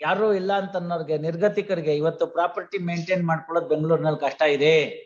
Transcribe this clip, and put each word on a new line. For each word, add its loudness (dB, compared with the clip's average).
ಯಾರೂ 2
ಇಲ್ಲ 0
ಅಂತ -2
ಅನ್ನೋರ್ಗೆ, -4
ನಿರ್ಗತಿಕರಿಗೆ 0
ಇವತ್ತು 0
ಪ್ರಾಪರ್ಟಿ -4
ಮೇಂಟೈನ್ -2
ಮಾಡ್ಕೊಳ್ಳೋದು -2
ಬೆಂಗಳೂರಿನಲ್ಲಿ 2
ಕಷ್ಟ -2
ಇದೆ. 2